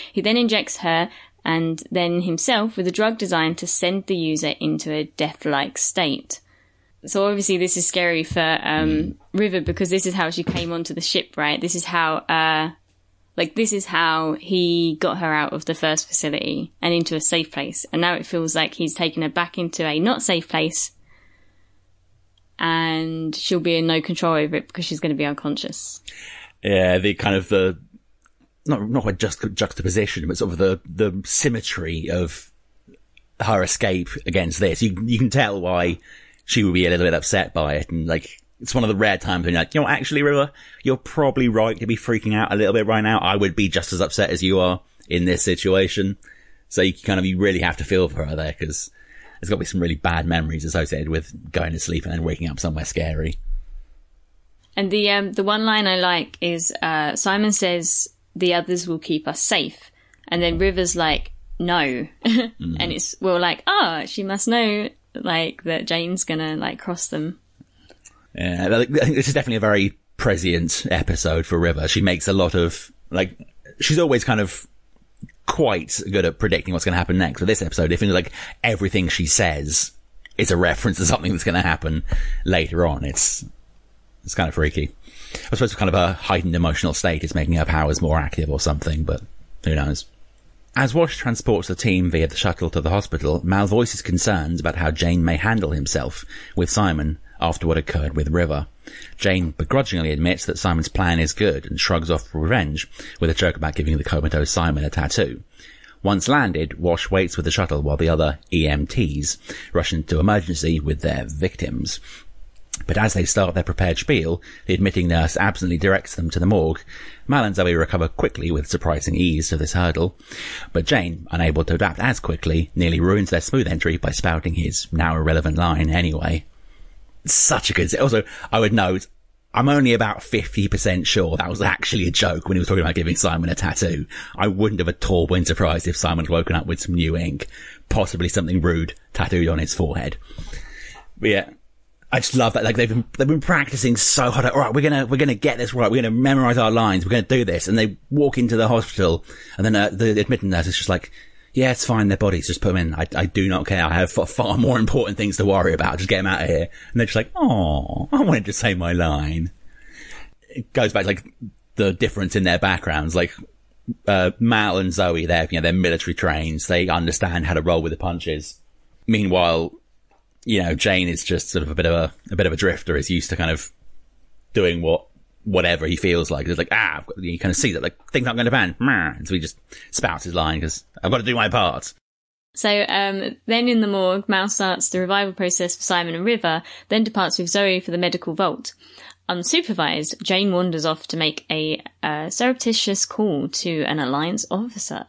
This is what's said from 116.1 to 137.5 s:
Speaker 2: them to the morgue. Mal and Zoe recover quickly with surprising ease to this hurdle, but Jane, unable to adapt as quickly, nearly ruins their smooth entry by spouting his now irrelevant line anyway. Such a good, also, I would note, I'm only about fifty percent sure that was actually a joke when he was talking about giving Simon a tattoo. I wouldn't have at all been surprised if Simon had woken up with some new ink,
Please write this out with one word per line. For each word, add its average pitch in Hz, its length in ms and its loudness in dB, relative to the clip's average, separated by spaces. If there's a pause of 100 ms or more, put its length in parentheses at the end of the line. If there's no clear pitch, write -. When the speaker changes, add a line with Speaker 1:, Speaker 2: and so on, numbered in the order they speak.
Speaker 2:
them 82 140 -2
to 82 100 -2
the 87 60 2
morgue. 82 360 4 (460)
Mal 135 160 4
and 98 120 0
Zoe 90 200 2
recover 82 320 2
quickly - 440 -2
with 71 160 -2
surprising 76 480 -2
ease 80 340 2
to 82 80 -2
this 76 160 -2
hurdle, 87 420 0 (560)
but 82 140 0
Jane, 85 460 0
unable 80 340 2
to 82 100 0
adapt 87 240 0
as 120 220 0
quickly, 80 520 -2
nearly 85 280 2
ruins 95 300 2
their 85 100 2
smooth 131 260 0
entry 82 300 0
by - 140 -2
spouting 82 440 -2
his - 360 -2
now 80 240 0
irrelevant 80 420 2
line 80 320 2
anyway. 80 560 0 (800)
Such - 440 2
a 98 40 -2
good, 87 220 0
also, 117 280 4 (280)
I 110 80 4
would 107 140 4
note, 95 340 2 (460)
I'm 131 160 4
only 135 240 6
about 107 280 0
fifty - 460 -2
percent 92 400 0
sure 87 300 2
that 87 120 -2
was 92 120 -4
actually 95 440 0
a 80 60 0
joke 87 380 0
when 92 80 2
he - 20 4
was 87 80 0
talking 95 140 2
about 82 140 0
giving 87 200 0
Simon 82 340 0
a 92 60 0
tattoo. 80 520 -2 (280)
I 101 120 0
wouldn't 101 340 2
have 82 80 0
at - 200 -2
all 87 160 4
been 87 200 2
surprised 82 420 0
if 87 80 -2
Simon 82 300 0
had - 60 -2
woken 82 260 2
up 82 80 -2
with 87 160 -4
some 87 140 -2
new 82 200 2
ink, 82 320 -4 (400)